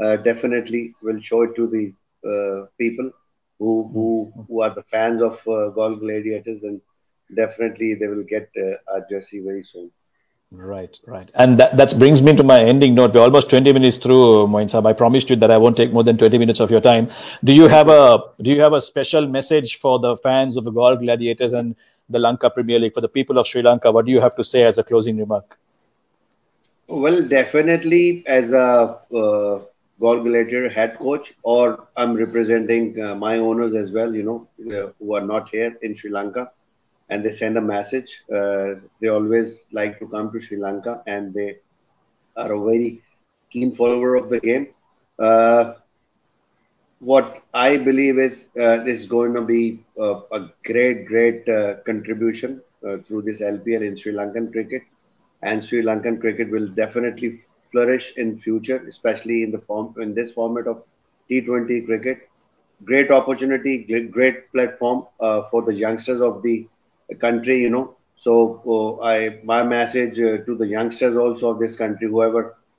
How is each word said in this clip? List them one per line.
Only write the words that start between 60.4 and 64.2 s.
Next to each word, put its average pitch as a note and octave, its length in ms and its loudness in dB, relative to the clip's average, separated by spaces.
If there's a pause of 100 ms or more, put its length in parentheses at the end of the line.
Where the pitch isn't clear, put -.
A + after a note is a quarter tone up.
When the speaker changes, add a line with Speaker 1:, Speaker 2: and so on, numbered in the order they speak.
Speaker 1:
of A#2 160 -8 (440)
T B2+ 140 -4
twenty A#2+ 400 -4
cricket. A#2 480 -8 (560)
Great C#3 260 0
opportunity, C3+ 720 0
gre-, A2+ 260 -6
great B2+ 440 -2